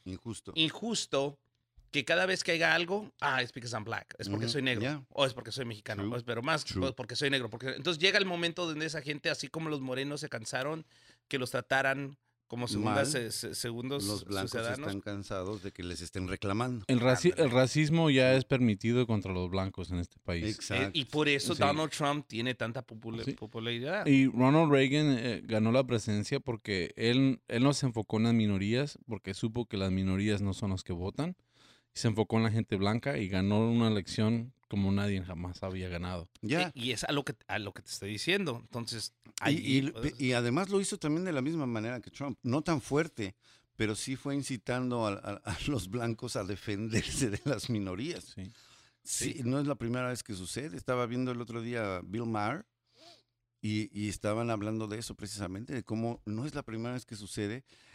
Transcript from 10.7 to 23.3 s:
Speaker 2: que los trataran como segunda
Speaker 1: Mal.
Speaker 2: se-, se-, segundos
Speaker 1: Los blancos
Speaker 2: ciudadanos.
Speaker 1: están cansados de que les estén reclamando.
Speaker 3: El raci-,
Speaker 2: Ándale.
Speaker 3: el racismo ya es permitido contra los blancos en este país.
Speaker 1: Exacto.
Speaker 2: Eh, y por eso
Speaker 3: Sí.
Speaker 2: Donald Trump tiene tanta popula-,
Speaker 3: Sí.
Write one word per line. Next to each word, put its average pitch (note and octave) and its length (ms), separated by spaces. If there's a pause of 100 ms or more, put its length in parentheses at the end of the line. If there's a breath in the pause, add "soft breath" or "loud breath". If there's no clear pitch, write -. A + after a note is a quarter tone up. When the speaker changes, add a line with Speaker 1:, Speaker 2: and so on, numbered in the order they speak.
Speaker 2:
que C#3+ 100
los B2+ 120
trataran C3+ 680 (280)
como A#2+ 200
segunda G#2+ 280
Speaker 1:
Mal. - 120
Speaker 2:
se-, A#2 240
se-, - 240
segundos A#2+ 520
Speaker 1:
Los G2+ 180
blancos F#2+ 280
Speaker 2:
ciudadanos. A#2 360
Speaker 1:
están G2 140
cansados G2 600
de G2 80
que - 120
les F2 180
estén F#2 280
reclamando. G#2+ 600
Speaker 3:
El B2+ 100
raci-, B2+ 340
Speaker 2:
Ándale. E3 120
Speaker 3:
el B2+ 60
racismo D3+ 580
ya C3 280
es C3 100
permitido A#2+ 600
contra G2+ 280
los F2+ 160
blancos F#2+ 400
en F2 80
este F2 260
país. F#2 320
Speaker 1:
Exacto. - 300
Speaker 2:
Eh, G2 80
y D3 100
por D3+ 240
eso C#3+ 260
Speaker 3:
Sí. D3+ 60
Speaker 2:
Donald D3+ 300
Trump D3 360
tiene A#2+ 280
tanta A#2 320
popula-, A2+ 380
Speaker 3:
Sí. C#3 80